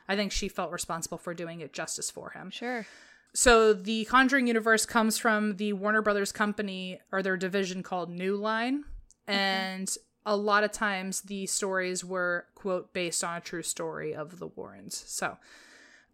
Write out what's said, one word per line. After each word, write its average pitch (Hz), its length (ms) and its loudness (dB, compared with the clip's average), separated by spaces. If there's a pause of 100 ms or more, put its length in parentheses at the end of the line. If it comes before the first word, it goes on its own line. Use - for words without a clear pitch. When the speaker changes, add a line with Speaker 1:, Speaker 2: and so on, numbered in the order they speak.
Speaker 1:
I 196 80 0
think 202 160 0
she - 160 0
felt 175 240 -4
responsible 170 460 -6
for 175 160 -8
doing 170 260 -8
it 147 140 -12
justice - 360 -6
for - 200 -12
him. - 200 -14
Speaker 2:
Sure. 240 360 -6 (480)
Speaker 1:
So 226 400 8
the 208 320 -2
Conjuring 262 400 6
universe 220 400 4
comes 220 320 2
from 214 380 2
the 208 180 0
Warner 208 260 2
Brothers 202 320 2
company, 190 680 -4 (120)
or 190 100 2
their 185 140 2
division 185 460 0
called 175 260 -4
New 180 280 -2
Line. 226 480 0 (440)
Speaker 2:
Okay. 202 100 0
Speaker 1:
And 190 560 0 (300)
a 214 120 2
lot 208 280 4
of 208 80 0
times 190 500 -2
the 196 240 -8
stories 185 580 -2
were, 180 500 -2
quote, - 400 -4
"based 170 280 -2
on 170 140 -4
a 170 40 -8
true 170 220 -8
story 156 520 -6
of 156 240 -8
the - 100 -10
Warrens." 98 580 -12
So - 300 -6 (760)